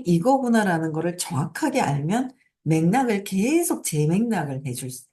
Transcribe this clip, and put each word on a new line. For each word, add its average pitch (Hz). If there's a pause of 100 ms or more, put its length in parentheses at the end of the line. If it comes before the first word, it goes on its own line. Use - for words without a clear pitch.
이거구나라는 196
거를 165
정확하게 247
알면 170 (320)
맥락을 196
계속 294
재맥락을 156
해줄 127
수, -